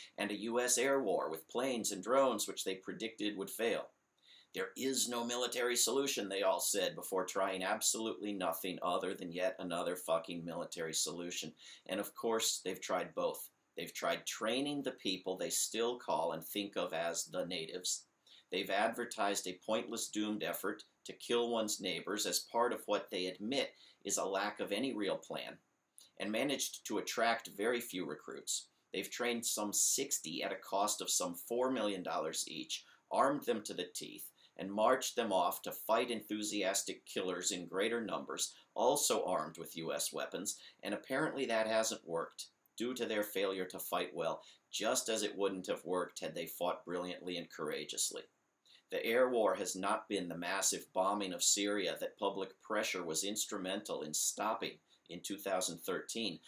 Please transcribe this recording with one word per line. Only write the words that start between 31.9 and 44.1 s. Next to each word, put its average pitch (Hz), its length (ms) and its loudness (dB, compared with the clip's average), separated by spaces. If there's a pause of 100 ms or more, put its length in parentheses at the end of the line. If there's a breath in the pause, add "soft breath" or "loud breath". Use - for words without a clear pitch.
dollars 80 440 -2
each, - 380 -6 (240 loud breath)
armed 135 360 4
them 113 180 0
to 101 100 -6
the 90 140 -4
teeth, - 420 -10 (260 soft breath)
and 98 160 -6
marched 120 440 4
them 110 180 2
off 92 300 2
to 87 80 -4
fight 120 400 2
enthusiastic 104 960 -2
killers 92 440 0
in 87 140 -2
greater 110 360 2
numbers, 78 520 -4 (220 loud breath)
also 117 500 4
armed 82 320 0
with 80 200 -10
U 80 140 -4
S - 220 -2
weapons, 85 460 -4 (240 loud breath)
and 101 100 -2
apparently 135 540 0
that 113 180 4
hasn't 110 400 2
worked, 82 440 -4 (260)
due 123 200 -2
to 117 100 0
their 104 160 2
failure 95 440 0
to 92 120 -10
fight 90 380 -2